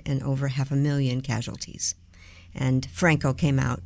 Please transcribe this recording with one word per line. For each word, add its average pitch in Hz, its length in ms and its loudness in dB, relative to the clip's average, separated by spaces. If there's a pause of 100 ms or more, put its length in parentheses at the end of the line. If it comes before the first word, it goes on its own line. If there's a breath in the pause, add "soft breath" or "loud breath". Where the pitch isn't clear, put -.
and 139 160 0
over 135 240 -2
half 135 240 -2
a 139 60 0
million 139 460 2
casualties. - 760 -6 (580 loud breath)
And 131 380 0
Franco 156 400 4
came 135 260 2
out 127 260 0